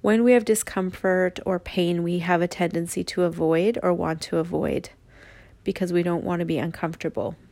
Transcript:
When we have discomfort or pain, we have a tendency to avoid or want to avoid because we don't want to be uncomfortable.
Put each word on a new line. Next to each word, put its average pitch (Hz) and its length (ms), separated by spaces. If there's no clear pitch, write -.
When 220 220
we 247 100
have 233 120
discomfort 185 1000
or 185 140
pain, 175 440
we 175 160
have 170 220
a 175 60
tendency 170 580
to - 180
avoid 165 600
or 180 80
want 165 320
to - 140
avoid 160 520
because 185 280
we 175 120
don't 170 200
want 175 160
to 175 60
be 160 140
uncomfortable. 160 760